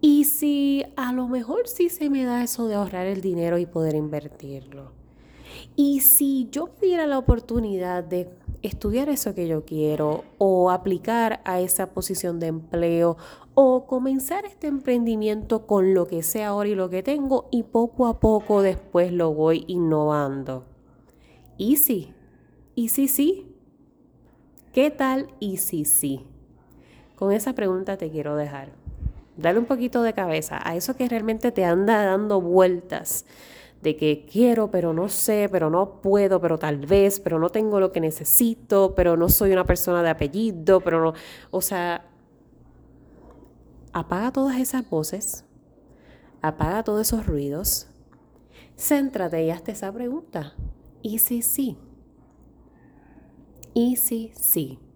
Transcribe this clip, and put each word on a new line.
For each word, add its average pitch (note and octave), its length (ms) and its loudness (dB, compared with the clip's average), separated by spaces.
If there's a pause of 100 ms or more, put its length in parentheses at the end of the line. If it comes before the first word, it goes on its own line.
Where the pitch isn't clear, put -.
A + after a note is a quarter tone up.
¿Y D4 240 6
si C#4 580 0 (140)
a B3+ 160 -4
lo B3+ 140 -2
mejor B3+ 400 -2
sí F4 220 0
se D4+ 220 -2
me C4 140 0
da A#3+ 180 0
eso A#3+ 240 -4
de G#3+ 80 -2
ahorrar G3 320 -2
el G3 140 -4
dinero E3+ 360 0
y F3 80 0
poder D#3+ 300 -2
invertirlo? C#3 1040 -10 (720)
¿Y C#4+ 260 2
si C4+ 500 2
yo D#4+ 180 -6 (120)
me G4 60 2
diera E4+ 180 2
la C#4+ 120 0
oportunidad A3 880 0
de F3+ 260 -4 (340)
estudiar A3 460 -2
eso A#3+ 240 -4
que F3 140 -4
yo D#3 180 -2
quiero D3+ 580 -2 (140)
o F#3 340 4
aplicar G3+ 760 0
a F#3 160 -2
esa F#3 300 -2
posición F3+ 480 -4
de E3 80 -2
empleo E3+ 680 0 (360)
o B3+ 320 4
comenzar C4+ 600 -2
este G4 220 -10
emprendimiento A3+ 1000 -2
con F#3+ 260 4
lo F3 140 2
que E3 160 -6
sé G#3+ 200 -4
ahora G3+ 260 -2
y G#3+ 60 0
lo F#3 140 -2
que F#3 140 -4
tengo C#4 480 -2
y A#3 120 0
poco A#3 440 0
a - 120 -2
poco G#3+ 420 4
después F3+ 500 2
lo E3 220 0
voy D#3+ 340 2
innovando? D3 1000 0 (920)
¿Y A#3+ 200 2
si? G3+ 360 0 (640)
¿Y A#3 140 -2
si C#4 180 0
sí? D#4+ 480 -2 (1160)
¿Qué C#4 180 4
tal C4+ 360 -2 (120)
y F#3+ 180 -6
si D3+ 280 -4
sí? C3+ 400 -2 (880)
Con G3 160 0
esa A3 220 0
pregunta F#3+ 440 -2
te E3 120 -8
quiero D3 260 -6
dejar. C#3+ 380 -8 (640)
Dale E3+ 220 2
un A#3 60 0
poquito B3 360 -2
de A3+ 120 0
cabeza D#3+ 500 -4
a E3+ 120 -6
eso G#3+ 200 -4
que B3+ 120 -4
realmente A3+ 440 -2
te F#3+ 120 0
anda G3 400 4
dando G3 380 2
vueltas, F3+ 840 2 (560)
de D3+ 160 0
que D3+ 340 0
quiero, A3+ 400 4
pero E3+ 220 0
no F3+ 160 -2
sé, G#3 420 0
pero E3 180 2
no F#3+ 300 0
puedo, G3 400 4
pero E3 180 0
tal D3 280 -4
vez, G3 340 4
pero E3 180 -2
no E3 120 2
tengo G#3+ 320 0
lo F#3+ 100 2
que F3+ 80 -2
necesito, F#3+ 960 2
pero F3 220 4
no E3+ 100 2
soy G3 240 2
una F#3 140 2
persona F3 360 0
de E3+ 80 2
apellido, E3+ 680 2
pero E3 220 0
no, D#3+ 120 2 (380)
o F#3 80 -2
sea, F3 500 -4 (1800)
apaga F#3 400 -4
todas C4+ 260 -2
esas B3+ 320 -4
voces, E3 540 -6 (1000)
apaga D#3 420 -2
todos G#3+ 180 -2
esos A3 260 -2
ruidos, D3 600 -4 (880)
céntrate G3+ 640 0
y D#3+ 60 0
hazte E3 240 -8
esa G3 180 -10
pregunta. A#3+ 600 -10 (480)
¿Y G#3+ 180 -8
si A#3+ 220 -2
sí? B3+ 360 -4 (2000)
¿Y B3 240 2
si A3+ 360 -4
sí? C3+ 460 -4 (160)